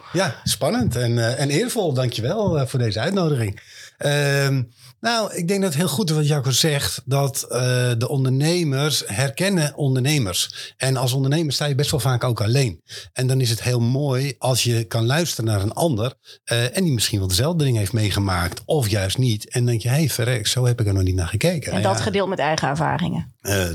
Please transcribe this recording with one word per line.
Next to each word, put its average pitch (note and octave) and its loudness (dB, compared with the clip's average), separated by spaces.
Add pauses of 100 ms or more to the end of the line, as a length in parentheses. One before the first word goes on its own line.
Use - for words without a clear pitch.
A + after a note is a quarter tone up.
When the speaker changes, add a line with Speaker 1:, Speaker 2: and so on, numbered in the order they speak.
(140)
Speaker 1:
Ja, - 0
spannend F3+ 0
en, A#2+ 0
eh, A#2 0
en C#3 0
eervol. F3+ 0
Dankjewel, C#3+ 0
eh, C3 0
voor C3+ -2
deze G#2+ 0
uitnodiging. D3 0 (360)
Ehm, C#3 2 (360)
nou, A3+ -2
ik E3+ -4
denk G3 0
dat F#3+ 2
het C#3 -2
heel F3+ 2
goed G3+ 0
is D#3 0
wat D3+ 2
Jacco C#3 2
zegt, C#3 0
dat, C#3 0
eh, B2+ -2 (380)
de A#2 0
ondernemers C#3+ 0
herkennen D3 0
ondernemers. C3 0
En C3 0
als B2+ 0
ondernemer C#3 0
sta D3+ -2
je C#3+ 0
best C#3 0
wel D3+ 0
vaak B2 0
ook B2 0
alleen. A2+ 0 (320)
En C3 -2
dan C3 2
is A#2+ 0
het A2+ -4
heel B2 2
mooi C3+ 0
als B2+ 0
je A#2 2
kan A2+ -2
luisteren C3+ 0
naar G2+ 2
een G#2 -2
ander, C3 0 (300)
eh, A#2+ -2
en F#3+ 2
die D#3+ 2
misschien G#2+ 0
wel F#2+ 0
dezelfde D3 0
dingen B2 2
heeft G2 -2
meegemaakt G2 0
of C#3+ 0
juist F#2+ -2
niet. A#2 0
En B2+ -2
dan A#2+ 2
denk A#2 0
je, A#2+ -2
"Hey, C#3+ 2
verrek, A#2+ -2
zo B2 0
heb A#2+ 2
ik G2+ 2
er G2 2
nog F#2+ 2
niet F2+ 2
naar F2+ 0
gekeken." E3 0
Speaker 2:
En G2 0
Speaker 1:
Nou - 0
Speaker 2:
dat G3 2
Speaker 1:
ja. - -2
Speaker 2:
gedeeld G3 0
met G3 -2
eigen D3+ 0
ervaringen. D3+ 0
Speaker 1:
Eh, F#2+ 0